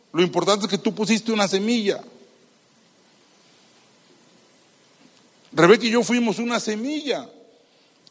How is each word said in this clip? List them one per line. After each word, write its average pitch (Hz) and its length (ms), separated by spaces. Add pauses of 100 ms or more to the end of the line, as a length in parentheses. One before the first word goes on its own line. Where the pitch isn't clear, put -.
(120)
Lo 160 100
importante 185 440
es 190 40
que 196 80
tú 214 160
pusiste 214 380
una 208 160
semilla. 196 560 (3500)
Rebeca 190 320
y 226 60
yo 233 120
fuimos 233 340
una 233 220
semilla. 226 680 (840)